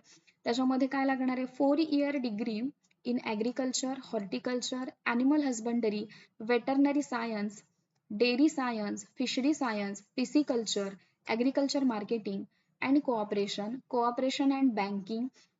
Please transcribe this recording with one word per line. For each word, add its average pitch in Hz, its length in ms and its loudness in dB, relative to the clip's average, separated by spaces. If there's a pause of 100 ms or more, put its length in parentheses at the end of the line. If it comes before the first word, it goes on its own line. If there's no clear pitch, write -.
(460)
त्याच्यामध्ये 262 420 2
काय 269 180 0
लागणार 254 320 0
आहे? 254 80 -2 (120)
Four 285 220 4
year 285 420 2
degree 226 400 -4 (440)
in 247 220 0
agriculture, 247 680 -2 (100)
horticulture, 247 800 -4 (200)
animal 262 380 4
husbandry, 226 580 0 (420)
veterinary 269 580 2
science, 226 600 -4 (500)
dairy 247 360 4
science, 220 580 -4 (100)
fishery 262 380 0
science, 208 500 -4 (140)
pisciculture, 240 760 0 (360)
agriculture 269 580 2
marketing 208 600 -2 (360)
and 277 220 4
cooperation, 208 840 -2
cooperation 262 640 2
and 269 240 4
banking, 202 500 -2 (340)